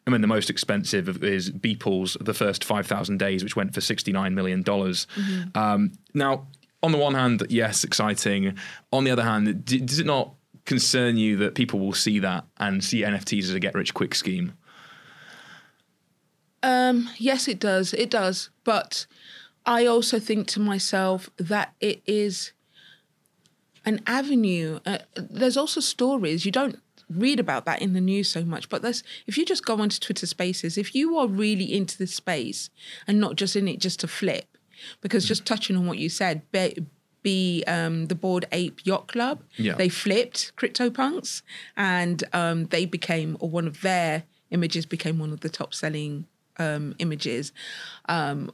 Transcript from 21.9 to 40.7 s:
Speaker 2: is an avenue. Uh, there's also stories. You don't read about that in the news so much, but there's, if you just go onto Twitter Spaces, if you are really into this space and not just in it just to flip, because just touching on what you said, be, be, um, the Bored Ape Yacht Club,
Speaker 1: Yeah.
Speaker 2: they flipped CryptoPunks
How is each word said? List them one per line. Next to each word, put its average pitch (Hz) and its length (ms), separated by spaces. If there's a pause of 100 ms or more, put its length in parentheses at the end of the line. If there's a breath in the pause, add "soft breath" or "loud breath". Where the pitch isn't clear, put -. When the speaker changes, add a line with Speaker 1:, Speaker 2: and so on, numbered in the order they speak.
Speaker 2:
is 208 460 (1300 loud breath)
an 220 220
avenue. 220 800
Uh, 196 120 (180)
there's 247 400
also 302 240
stories. 202 640
You 196 60
don't 262 260 (320)
read 240 300
about 135 240
that - 180
in 190 120
the 185 60
news 196 280
so 170 160
much, 165 240
but - 120
there's, 240 220 (240 loud breath)
if 208 100
you 330 80
just 370 220
go 220 140
onto 208 180
Twitter - 260
Spaces, 180 540
if 202 160
you 320 240
are 262 80
really 202 480
into 196 240
this 185 160
space - 560 (380 loud breath)
and 208 100
not 202 160
just 196 220
in 196 100
it - 140
just 185 180
to - 80
flip, - 500 (440 loud breath)
because 196 260
just - 180
touching 208 300
on 180 120
what 147 120
you 156 100
said, 165 340 (100)
be, 180 340 (380)
be, 185 420
um, 165 400
the 170 80
Bored 180 380
Ape 180 340
Yacht 190 220
Club, 240 340 (140)
Speaker 1:
Yeah. 208 180
Speaker 2:
they 180 140
flipped - 680
CryptoPunks 254 840 (340 loud breath)